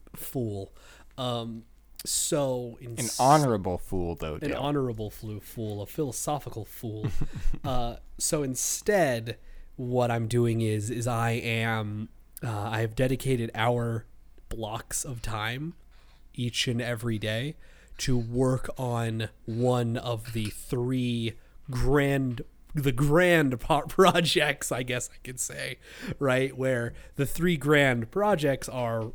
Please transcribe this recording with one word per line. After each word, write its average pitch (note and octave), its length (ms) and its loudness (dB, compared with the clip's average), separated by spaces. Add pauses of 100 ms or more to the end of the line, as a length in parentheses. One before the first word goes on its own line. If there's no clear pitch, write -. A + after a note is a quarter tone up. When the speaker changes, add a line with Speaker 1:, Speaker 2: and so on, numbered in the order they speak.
(160)
Speaker 1:
fool. G#2 580 -6 (460)
Um, A#2 440 -6 (420)
so B2+ 720 -2
Speaker 2:
An A#2+ 180 -12
Speaker 1:
ins- A#2 220 -4
Speaker 2:
honorable B2 580 6
fool, F2 380 -2
though, D#2 200 -6
Speaker 1:
an C#3+ 160 -4
Speaker 2:
Dale. B2+ 60 -4
Speaker 1:
honorable C3 540 -2
flu-, G#2+ 300 -10
fool, G#2 400 -6
a G2+ 40 -6
philosophical C#3 800 -6
fool. A2 460 -8
Speaker 2:
<laughs> - 60 2 (480)
Speaker 1:
Uh, B2 320 2 (200)
so - 240 0
instead, C3 960 2 (380)
what B2 340 2
I'm A#2 200 0
doing A#2 320 4
is, G#2+ 280 0
is A#2+ 180 -2
I A#2 240 2
am, A2+ 760 -2 (340)
uh, G#2+ 300 -4
I A2 80 -2
have A2 160 -2
dedicated B2+ 580 0
hour A#2 520 0 (420)
blocks A2 560 -6
of B2 180 -8
time A#2 520 -4 (600)
each A#2+ 360 -2
and A#2+ 120 0
every A#2 380 -2
day A2+ 380 -4 (400)
to B2+ 200 2
work B2 600 0
on A#2 500 -2 (180)
one A#2 520 2
of A#2 340 -6
the A2 200 -2
three A#2+ 840 -2 (360)
grand, C3+ 720 2 (300)
the C#3 200 2
grand D3 640 6
po-, D3+ 220 2
<laughs> - 80 -8
projects, E3+ 800 4
I C3 120 -2
guess B2 300 -4
I - 120 -20
could C3 140 -10
say, C3+ 400 -8 (380)
right? C3 400 2
Where B2 360 0 (240)
the C#3+ 80 2
three E3+ 320 2
grand C3+ 520 4
projects D3+ 600 2
are A2+ 460 -2